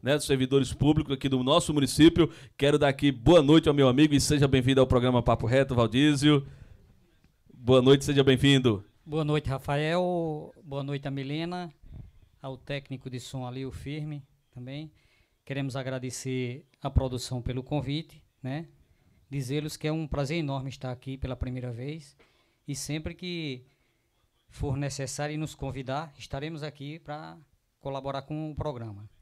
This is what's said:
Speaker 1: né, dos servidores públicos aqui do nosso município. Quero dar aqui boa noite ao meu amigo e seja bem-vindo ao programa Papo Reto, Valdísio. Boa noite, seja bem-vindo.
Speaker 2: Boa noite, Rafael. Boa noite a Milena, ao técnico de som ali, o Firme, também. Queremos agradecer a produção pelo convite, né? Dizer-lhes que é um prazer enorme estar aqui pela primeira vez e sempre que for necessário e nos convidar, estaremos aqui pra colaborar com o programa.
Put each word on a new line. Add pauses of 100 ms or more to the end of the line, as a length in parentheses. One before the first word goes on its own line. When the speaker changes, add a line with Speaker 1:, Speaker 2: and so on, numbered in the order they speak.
Speaker 1:
né,
dos
servidores
públicos
aqui
do
nosso
município. (260)
Quero
dar
aqui
boa
noite
ao
meu
amigo
e
seja
bem-vindo
ao
programa
Papo
Reto,
Valdísio. (1040)
Boa
noite,
seja
bem-vindo. (220)
Speaker 2:
Boa
noite,
Rafael. (100)
Boa
noite
a
Milena, (680)
ao
técnico
de
som
ali,
o
Firme, (320)
também. (500)
Queremos
agradecer (160)
a
produção
pelo
convite, (180)
né? (600)
Dizer-lhes
que
é
um
prazer
enorme
estar
aqui
pela
primeira
vez (520)
e
sempre
que (840)
for
necessário
e
nos
convidar,
estaremos
aqui
pra (440)
colaborar
com
o
programa. (120)